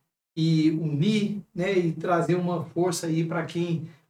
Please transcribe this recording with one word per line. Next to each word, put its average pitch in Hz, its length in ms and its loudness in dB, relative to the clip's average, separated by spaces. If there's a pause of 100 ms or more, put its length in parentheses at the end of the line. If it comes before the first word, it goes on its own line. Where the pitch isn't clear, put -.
(340)
e 160 360 4
unir, 180 720 0 (120)
né, 185 220 -2
e 170 160 2
trazer 170 420 0
uma 175 300 -2
força 170 440 -2
aí 160 180 0
pra 165 180 -4
quem 170 460 -4 (200)